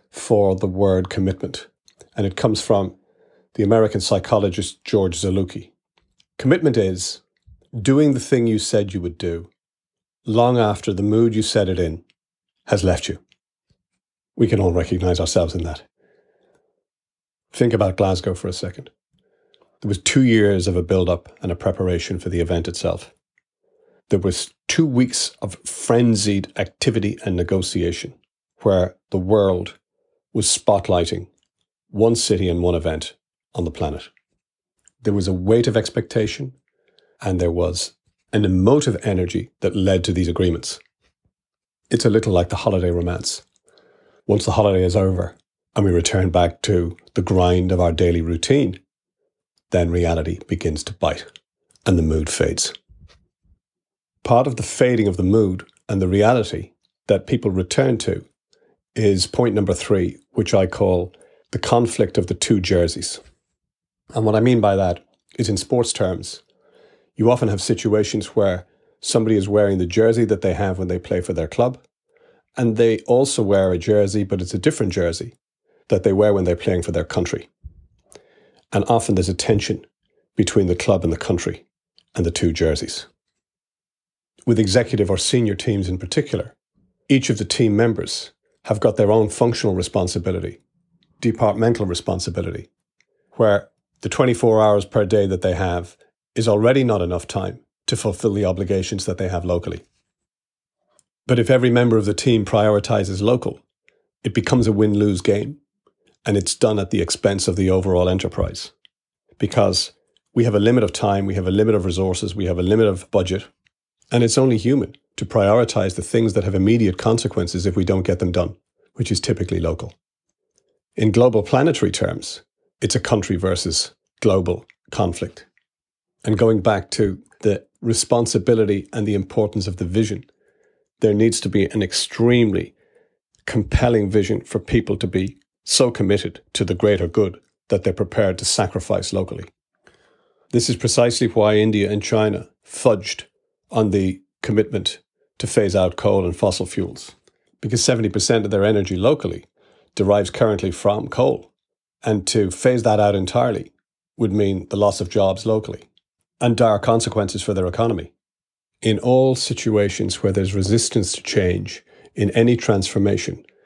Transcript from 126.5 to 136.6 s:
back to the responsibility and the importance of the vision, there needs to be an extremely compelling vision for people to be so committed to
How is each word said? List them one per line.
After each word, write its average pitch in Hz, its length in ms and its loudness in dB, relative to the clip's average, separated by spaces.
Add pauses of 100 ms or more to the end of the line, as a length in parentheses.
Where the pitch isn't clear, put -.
back 101 300 -2
to 95 300 -2 (200)
the 101 240 0 (160)
responsibility 110 1080 0
and 107 140 -4
the 104 80 -2
importance 101 540 -2
of 90 100 -8
the 92 80 -4
vision, 101 400 -2 (760)
there 107 120 4
needs 113 280 2
to 98 80 -4
be 98 160 2
an 107 160 -4
extremely 113 920 0 (680)
compelling 110 640 0
vision 104 320 0
for - 180 -6
people 107 380 -2
to 95 100 -6
be 95 300 -4 (260)
so 127 280 2
committed - 500 -2 (120)
to 101 120 -2